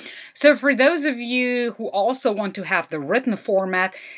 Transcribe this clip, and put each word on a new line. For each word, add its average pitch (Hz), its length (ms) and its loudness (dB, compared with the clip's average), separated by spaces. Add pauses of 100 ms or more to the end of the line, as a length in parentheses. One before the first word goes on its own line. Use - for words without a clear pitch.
(340)
So 285 220 6
for 277 200 2
those 294 300 2
of 269 120 -2
you 240 560 -2
who 220 140 -10
also 214 440 2
want 202 240 -4
to 196 80 -8
have 170 260 0
the 156 100 -4
written 202 360 0
format, 190 600 0 (220)